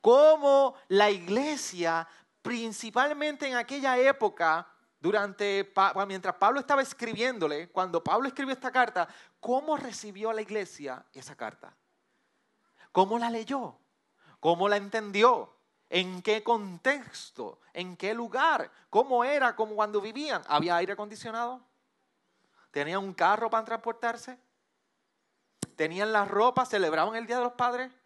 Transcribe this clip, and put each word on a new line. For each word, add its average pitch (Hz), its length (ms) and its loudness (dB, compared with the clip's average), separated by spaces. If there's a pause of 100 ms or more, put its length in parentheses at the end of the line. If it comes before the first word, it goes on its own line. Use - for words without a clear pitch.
cómo 277 720 8 (140)
la 202 200 6
iglesia, 180 960 -2 (360)
principalmente 254 1040 -4
en 254 80 -4
aquella 262 420 -2
época, 202 720 2 (320)
durante 202 640 -2
Pa-, 196 280 2 (120)
mientras 190 300 -6
Pablo 240 240 4
estaba 277 240 0
escribiéndole, 214 840 -4
cuando 180 340 -2
Pablo 226 240 0
escribió 269 260 -6
esta 254 180 -8
carta, 233 360 2 (320)
¿cómo 285 380 -2
recibió 214 540 -8
la 220 120 -4
iglesia 165 680 -8
esa - 240 -20
carta? - 400 -12 (1160)
¿Cómo 196 260 2
la 233 140 -2
leyó? 233 440 -8 (640)
¿Cómo 170 300 2
la 208 80 4
entendió? 208 760 2 (340)
¿En 185 320 -2
qué 214 220 0
contexto? 214 1160 -4 (120)
¿En 180 240 -10
qué 202 160 -4
lugar? 247 560 0 (220)
¿Cómo 247 320 2
era? 262 320 0
¿Cómo 214 200 -4
cuando 208 260 0
vivían? 220 460 -6
¿Había 165 280 2
aire 185 180 -2
acondicionado? 226 680 -10 (1080)
¿Tenían 165 340 -4
un 196 100 -10
carro 214 360 0
para 220 160 0
transportarse? 226 720 -8 (1400)
¿Tenían 180 360 -2
la 208 140 2
ropa? 233 400 2
¿Celebraban 185 500 0
el 226 120 -8
Día 240 100 -2
de 247 60 0
los 240 100 -4
Padres? 247 380 -4 (140)